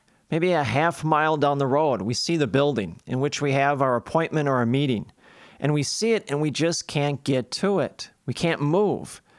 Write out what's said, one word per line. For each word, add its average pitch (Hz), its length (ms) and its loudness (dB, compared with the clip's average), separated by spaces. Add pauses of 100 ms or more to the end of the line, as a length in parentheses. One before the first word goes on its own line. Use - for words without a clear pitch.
(300)
Maybe 170 220 2
a 151 120 2
half 147 400 0
mile 156 320 2
down 143 220 2
the 139 80 2
road, 135 340 2
we 113 140 -2
see 170 240 -2
the 143 80 2
building 110 580 0
in 127 160 -4
which 139 220 -2
we 143 100 0
have 139 300 2
our 127 140 2
appointment 151 520 -2
or 135 60 2
our 120 100 2
meeting. 127 480 0 (480)
And 147 140 0
we 147 80 0
see 226 300 -2
it 208 180 0
and 143 100 -2
we 151 100 0
just 165 360 -2
can't 143 360 -2
get 131 280 -2
to 196 300 0
it. - 280 -6 (160)
We 131 80 -6
can't 165 300 -2
move 165 580 0 (180)